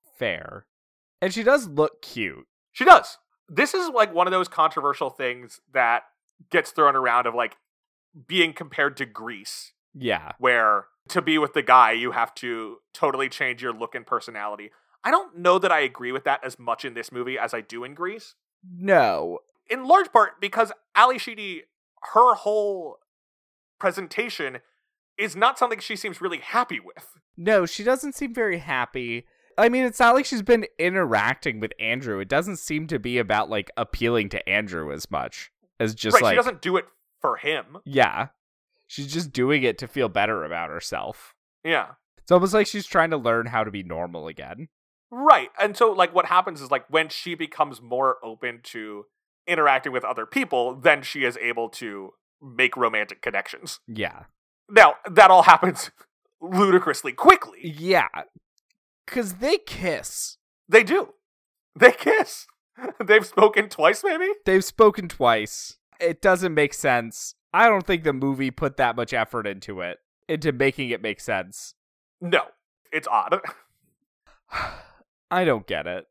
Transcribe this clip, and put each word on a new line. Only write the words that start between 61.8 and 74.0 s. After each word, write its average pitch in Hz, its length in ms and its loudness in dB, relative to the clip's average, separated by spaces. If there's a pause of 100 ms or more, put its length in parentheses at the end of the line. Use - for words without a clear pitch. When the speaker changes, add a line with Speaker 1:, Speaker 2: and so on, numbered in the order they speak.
Speaker 2:
kiss. - 540 -2 (280)
<laughs> 254 300 -14
They've 208 220 4
spoken 214 420 2
twice, 170 340 2
maybe? 359 240 -2 (200)
Speaker 1:
They've 190 180 2
spoken 208 440 2
twice. - 680 0 (240)
It 170 220 -2
doesn't 180 320 2
make 147 180 2
sense. 120 640 -4 (180)
I 220 160 6
don't 196 180 2
think 170 160 -2
the 147 120 2
movie 135 360 -2
put 139 280 -6
that 127 180 0
much 120 160 -6
effort 113 340 -4
into 98 360 -10
it, 87 160 -10 (280)
into 156 260 -2
making 131 360 -2
it 110 140 -4
make 107 180 -6
sense. 95 540 -8 (460)
Speaker 2:
No. 175 260 0 (440)
It's 151 160 -6
odd. 117 340 -2 (1080)